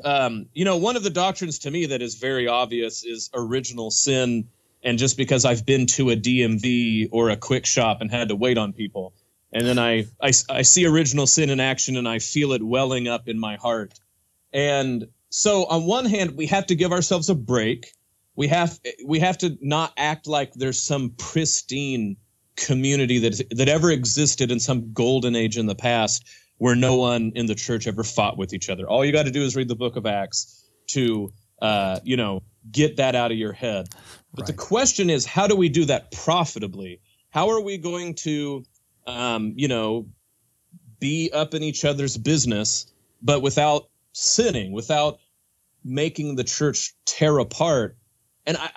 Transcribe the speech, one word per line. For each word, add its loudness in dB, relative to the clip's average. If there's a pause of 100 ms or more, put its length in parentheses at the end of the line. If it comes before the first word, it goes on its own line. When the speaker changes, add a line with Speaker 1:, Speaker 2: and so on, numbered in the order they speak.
Speaker 1:
um, 0
you -2
know, 2
one 0
of -4
the -2
doctrines -2
to -8
me -2
that -4
is -8
very -2
obvious -2
is -10
original -4
sin. 0 (360)
And 2
just 0
because 2
I've 2
been 4
to 2
a 4
D 2
M 2
V 2
or 2
a 0
quick -2
shop 2
and -4
had -2
to -2
wait 2
on 0
people, -8 (400)
and 0
then 2
I, 2 (160)
I, 2 (180)
I -2
see 6
original 2
sin 4
in 0
action -2
and -4
I -2
feel -2
it -2
welling 0
up -4
in -4
my -4
heart. -4 (540)
And 0 (220)
so 2
on 0
one 2
hand, 0
we -4
have 0
to 2
give 2
ourselves 0
a 2
break. -2 (440)
We 0
have, 2 (260)
we 0
have 2
to -2
not 0
act -2
like -2
there's -4
some -2
pristine -2 (400)
community 2
that, 2 (160)
that 4
ever 4
existed 2
in 0
some -2
golden 2
age 0
in 0
the 0
past 0 (320)
where 4
no 4
one 2
in -2
the 0
church -4
ever -2
fought -2
with -6
each -6
other. -6
All 4
you 2
gotta 2
do -2
is -2
read -2
the -4
book -4
of -4
Acts -6 (260)
to, 0 (280)
uh, 0
you -2
know, -2 (300)
get 2
that 2
out 0
of -2
your -4
head. -6 (440)
But -10
the -6
Speaker 2:
Right. -12
Speaker 1:
question 0
is, 2
how 2
do 4
we 4
do 2
that -2
profitably? -4 (300)
How 0
are 2
we -4
going -6
to, -4 (440)
um, -4
you -2
know, -2 (920)
be -2
up -2
in -4
each -4
other's 0
business, 0 (360)
but 2
without 2 (240)
sinning, 0
without -2 (640)
making -4
the -2
church -2 (120)
tear 2
apart? 0 (480)
And -2
I, -6